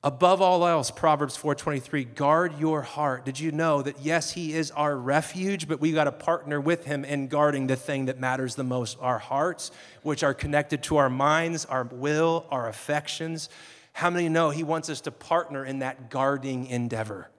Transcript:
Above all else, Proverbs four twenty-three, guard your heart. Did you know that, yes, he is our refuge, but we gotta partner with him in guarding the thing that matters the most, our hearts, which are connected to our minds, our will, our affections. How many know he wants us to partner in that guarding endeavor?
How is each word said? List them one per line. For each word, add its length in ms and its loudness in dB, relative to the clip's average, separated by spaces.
Above 380 4
all 280 6
else, 240 2
Proverbs 440 2
four 200 0
twenty-three, 480 -4
guard 560 2
your 240 0
heart. 420 -2
Did 140 -6
you 120 -2
know 300 2
that, 200 -6
yes, 300 0
he 220 -6
is 160 -2
our 260 0
refuge, 720 -2
but 140 -2
we 120 2
gotta 180 4
partner 500 -2
with 240 0
him 180 -4
in 240 -4
guarding 380 2
the 100 2
thing 300 -4
that 140 -4
matters 340 -2
the 100 -6
most, 380 -4
our 160 0
hearts, 540 -2
which 200 -2
are 120 4
connected 480 0
to 140 2
our 120 6
minds, 560 2
our 200 -2
will, 680 0
our 180 -2
affections. 800 -6
How 180 0
many 180 0
know 220 4
he 120 -4
wants 280 -4
us 100 -8
to 100 -8
partner 540 -2
in 140 -6
that 320 -8
guarding 560 0
endeavor? 720 -4